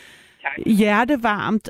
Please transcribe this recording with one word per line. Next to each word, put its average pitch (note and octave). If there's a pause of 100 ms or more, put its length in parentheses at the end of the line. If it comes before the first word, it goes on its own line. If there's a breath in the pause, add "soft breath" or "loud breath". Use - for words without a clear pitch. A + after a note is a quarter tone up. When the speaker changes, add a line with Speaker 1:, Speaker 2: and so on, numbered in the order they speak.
(440 loud breath)
Speaker 1:
Tak. -
Speaker 2:
hjertevarmt, G#3+